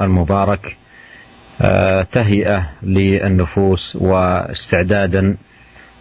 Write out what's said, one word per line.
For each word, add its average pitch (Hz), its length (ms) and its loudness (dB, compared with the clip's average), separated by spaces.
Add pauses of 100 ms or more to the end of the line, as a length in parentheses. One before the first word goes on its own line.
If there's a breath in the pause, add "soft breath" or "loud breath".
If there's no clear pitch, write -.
المبارك، 98 760 0 (840 loud breath)
آه، 95 480 2
تهيئة 101 760 -2
للنفوس 95 1160 0
واستعدادا 92 1400 0 (640 soft breath)